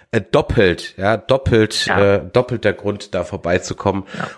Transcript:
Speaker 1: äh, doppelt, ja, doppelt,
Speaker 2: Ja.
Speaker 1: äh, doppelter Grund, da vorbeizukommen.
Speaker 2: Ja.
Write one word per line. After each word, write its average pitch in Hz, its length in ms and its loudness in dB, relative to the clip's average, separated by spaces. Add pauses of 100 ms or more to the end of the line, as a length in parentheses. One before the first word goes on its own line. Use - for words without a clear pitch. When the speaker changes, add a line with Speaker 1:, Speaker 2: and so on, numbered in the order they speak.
(120)
Speaker 1:
äh, 113 100 0
doppelt, 98 760 2
ja, 101 220 0
doppelt, 113 680 0
Speaker 2:
Ja. 101 300 2
Speaker 1:
äh, 90 40 -2 (100)
doppelter 117 420 0
Grund, 101 420 -8
da 90 80 -2
vorbeizukommen. 92 800 -4 (120)
Speaker 2:
Ja. - 120 -8 (100)